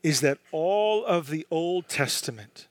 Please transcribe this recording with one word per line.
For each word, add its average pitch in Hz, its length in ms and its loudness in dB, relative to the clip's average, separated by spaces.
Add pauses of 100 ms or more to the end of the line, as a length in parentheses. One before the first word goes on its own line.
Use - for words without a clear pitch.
is 151 200 2
that 143 180 2 (120)
all 208 540 2
of 175 240 0
the 156 220 -6
Old 170 360 -2
Testament - 840 -4